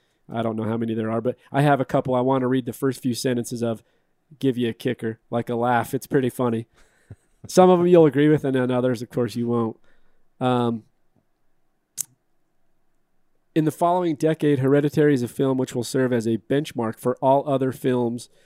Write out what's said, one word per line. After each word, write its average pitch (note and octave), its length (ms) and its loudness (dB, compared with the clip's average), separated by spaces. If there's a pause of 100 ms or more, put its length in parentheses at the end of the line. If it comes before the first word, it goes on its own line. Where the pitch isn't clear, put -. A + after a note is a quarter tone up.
(280)
I A2+ 140 -6
don't A2+ 140 -2
know A2 60 -4
how A2 140 -2
many A2+ 180 -4
there A2 160 -4
are, A2+ 100 -2
but B2 160 -4 (160)
I C#3 100 2
have C#3+ 180 4
a C3 40 -4
couple C3 300 -2
I B2+ 60 2
wanna C3 280 0
read B2+ 180 -2
the B2 60 -6
first C3+ 300 -4
few B2 120 -2
sentences A#2+ 480 -4
of A#2 200 -4 (560)
"Give C3 200 0
you A#2+ 100 -2
a A2+ 40 -4
kicker," A2+ 460 -6 (120)
like A#2+ 180 -4
a A#2+ 80 -4
laugh. A#2+ 380 0
It's C3 120 -8
pretty C3 240 0
funny. A#2 360 -2 (420)
<laughs> - 400 -20
Some F#3 200 6
of F3+ 120 6
'em F3 80 2
you'll E3+ 180 8
agree C#3+ 220 2
with, D3+ 160 2
and C3+ 100 -2
then B2+ 160 0
others, B2 320 -2
of - 80 -12
course, A#2+ 240 -4
you A#2+ 140 -4
won't. A#2 280 -2 (640)
Um, A#2+ 440 -2 (2750)
"In D#3 80 2
the D3+ 80 0
following F3 420 0
decade, D3+ 460 0
Hereditary C#3+ 540 4
is B2 100 0
a A#2 40 -4
film C3+ 300 -2
which B2+ 160 -4
will B2 100 -4
serve B2+ 280 -2
as A#2 160 0
a A2 100 0
benchmark B2 600 -4
for B2 160 -2
all C#3 320 2
other C3 240 0
films, B2 560 -2 (180)